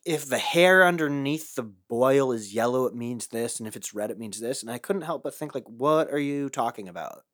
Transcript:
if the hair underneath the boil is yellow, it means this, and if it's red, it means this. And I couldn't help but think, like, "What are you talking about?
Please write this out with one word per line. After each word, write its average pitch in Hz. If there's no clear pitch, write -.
if 151
the 127
hair 180
underneath 151
the 131
boil 127
is 104
yellow, 123
it -
means 120
this, 117
and 110
if 107
it's -
red, 104
it 101
means 107
this. 117
And 113
I 120
couldn't 196
help 156
but 143
think, 151
like, 120
"What 143
are 143
you 143
talking 117
about? 87